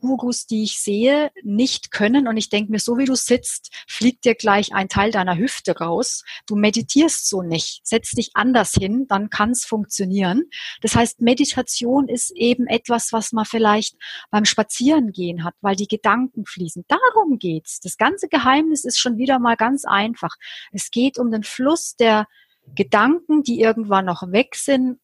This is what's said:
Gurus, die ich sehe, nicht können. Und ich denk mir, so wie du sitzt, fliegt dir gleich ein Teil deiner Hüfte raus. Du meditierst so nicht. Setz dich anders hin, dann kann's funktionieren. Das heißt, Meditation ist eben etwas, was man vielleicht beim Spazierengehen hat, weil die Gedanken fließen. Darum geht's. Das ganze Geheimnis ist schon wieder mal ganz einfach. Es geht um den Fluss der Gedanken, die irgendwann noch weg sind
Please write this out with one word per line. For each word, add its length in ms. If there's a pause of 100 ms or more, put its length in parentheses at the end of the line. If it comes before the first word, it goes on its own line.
Gurus, 460
die 160
ich 160
sehe, 540 (100)
nicht 480
können. 380
Und 80
ich 120
denk 220
mir, 80
so 200
wie 60
du 120
sitzt, 540 (180)
fliegt 360
dir 120
gleich 360
ein 160
Teil 220
deiner 260
Hüfte 420
raus. 440 (240)
Du 80
meditierst 760
so 140
nicht. 420
Setz 280
dich 220
anders 440
hin, 300
dann 200
kann's 360
funktionieren. 800 (380)
Das 120
heißt, 260
Meditation 840
ist 240
eben 380
etwas, 440
was 200
man 120
vielleicht 520 (340)
beim 140
Spazierengehen 1000
hat, 200
weil 120
die 140
Gedanken 580
fließen. 400
Darum 540
geht's. 400
Das 160
ganze 320
Geheimnis 560
ist 160
schon 180
wieder 220
mal 160
ganz 280
einfach. 520 (340)
Es 220
geht 260
um 140
den 100
Fluss 540
der 320 (460)
Gedanken, 680
die 200
irgendwann 420
noch 260
weg 240
sind 500